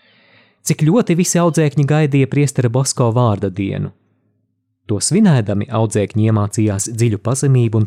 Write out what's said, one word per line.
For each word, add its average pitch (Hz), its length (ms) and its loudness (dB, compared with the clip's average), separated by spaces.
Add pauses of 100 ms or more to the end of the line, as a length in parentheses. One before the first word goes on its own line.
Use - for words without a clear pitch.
(640)
Cik - 160 -4
ļoti 180 380 2
visi 180 180 -2
audzēkņi 156 480 0
gaidīja 143 460 2
priestera 135 420 0
Bosko 131 400 0
vārda 101 400 0
dienu. 98 380 -6 (1000)
To 104 80 -2
svinēdami 120 720 2
audzēkņi 107 600 0
iemācījās 104 580 -2
dziļu 113 320 -2
pazemību 120 640 0
un - 40 -2